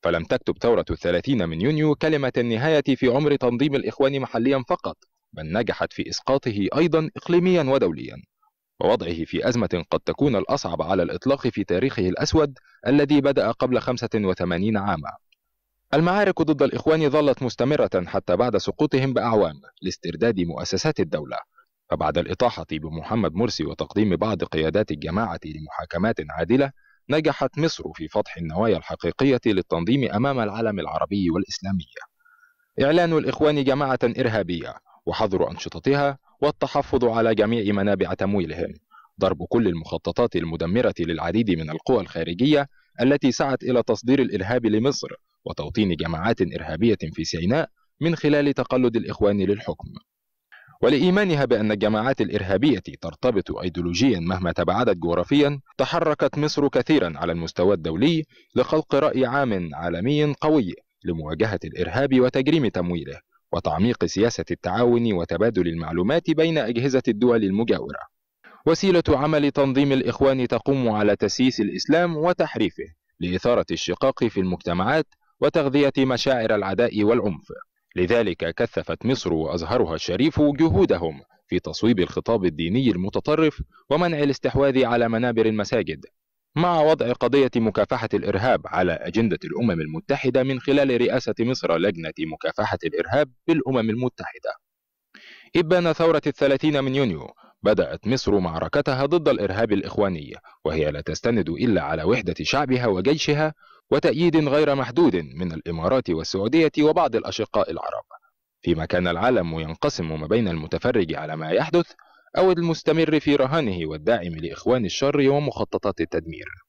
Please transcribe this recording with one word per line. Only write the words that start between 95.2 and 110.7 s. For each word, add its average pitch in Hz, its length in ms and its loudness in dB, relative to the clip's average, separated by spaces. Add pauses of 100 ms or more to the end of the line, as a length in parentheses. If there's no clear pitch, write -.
إبان 175 360 2
ثورة 165 340 4
الثلاثين 139 580 2
من 131 100 -2
يونيو، 107 340 -2 (340)
بدأت 95 440 0
مصر 104 320 2
معركتها 127 680 -2
ضد 151 220 2
الإرهاب 104 440 0
الإخواني، 95 600 -2 (320)
وهي 78 260 0
لا 73 100 -8
تستند 90 480 -2
إلا 90 340 0
على 78 220 -4
وحدة 87 380 0
شعبها 131 440 -2
وجيشها 147 680 0 (360)
وتأييد 156 460 2
غير 147 380 2
محدود 131 420 2
من 82 360 -6
الإمارات 85 580 -2
والسعودية 107 600 0 (100)
وبعض 151 360 2
الأشقاء - 540 -2
العرب، - 340 -8 (560)
فيما 80 240 0
كان 90 240 0
العالم 85 520 0
ينقسم 80 600 -4
ما 76 60 -8
بين 107 220 0
المتفرج 82 640 -2